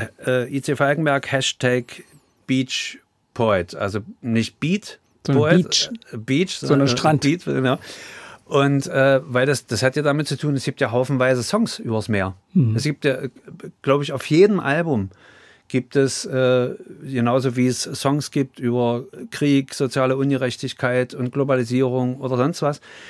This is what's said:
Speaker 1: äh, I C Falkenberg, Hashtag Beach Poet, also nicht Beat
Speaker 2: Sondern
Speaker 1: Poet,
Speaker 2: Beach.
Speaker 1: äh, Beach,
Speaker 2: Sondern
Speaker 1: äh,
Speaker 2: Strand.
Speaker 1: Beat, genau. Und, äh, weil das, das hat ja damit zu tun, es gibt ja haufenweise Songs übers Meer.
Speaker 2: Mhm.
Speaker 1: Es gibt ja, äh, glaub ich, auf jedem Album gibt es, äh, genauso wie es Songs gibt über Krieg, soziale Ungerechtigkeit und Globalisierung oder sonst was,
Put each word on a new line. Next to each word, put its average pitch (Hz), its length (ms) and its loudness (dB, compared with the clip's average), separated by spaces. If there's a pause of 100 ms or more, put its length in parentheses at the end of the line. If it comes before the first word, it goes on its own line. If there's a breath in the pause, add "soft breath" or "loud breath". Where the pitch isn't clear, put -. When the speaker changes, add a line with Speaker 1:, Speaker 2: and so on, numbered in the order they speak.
(260)
Speaker 1:
äh, 127 300 -2
I 135 60 -2
C 147 140 -2
Falkenberg, 143 540 0
Hashtag 127 720 -2 (420)
Beach - 520 -2 (360)
Poet, 101 400 2
also 101 260 -4 (220)
nicht 113 380 -2
Beat 180 380 -4 (280)
Speaker 2:
Sondern 143 160 4
Speaker 1:
Poet, 170 220 6
Speaker 2:
Beach. - 260 -2 (220)
Speaker 1:
äh, 127 40 -12
Beach, 131 340 -2 (100)
Speaker 2:
Sondern 139 280 4
Speaker 1:
äh, - 20 2
Speaker 2:
Strand. 147 320 2
Speaker 1:
Beat, 151 220 0
genau. 135 340 0 (680 loud breath)
Und, 139 400 2
äh, 135 380 4
weil 123 200 0
das, 139 220 0
das 107 160 -2
hat 131 140 2
ja 147 60 0
damit 147 240 0
zu 143 120 -4
tun, 147 160 -2
es 127 100 -4
gibt - 160 -6
ja 123 100 0
haufenweise 127 520 2
Songs - 360 -2
übers 110 300 -4
Meer. 95 260 -2 (200)
Speaker 2:
Mhm. 117 220 4
Speaker 1:
Es 117 80 -2
gibt 151 200 -4
ja, 135 120 2
äh, 135 120 -8 (540)
glaub 143 180 2
ich, 143 120 -6
auf 131 140 -6
jedem 190 340 6
Album 139 500 -2 (560 soft breath)
gibt - 300 -2
es, 135 300 0
äh, 127 480 2 (280)
genauso 123 540 0
wie 127 100 4
es 123 180 0
Songs 143 460 -2
gibt 139 300 -2
über 120 440 0 (260)
Krieg, 139 420 0
soziale 131 420 0
Ungerechtigkeit 127 1000 -2
und 127 180 -4
Globalisierung 127 880 0
oder 131 160 -4
sonst 139 240 0
was, 147 220 -2 (280 loud breath)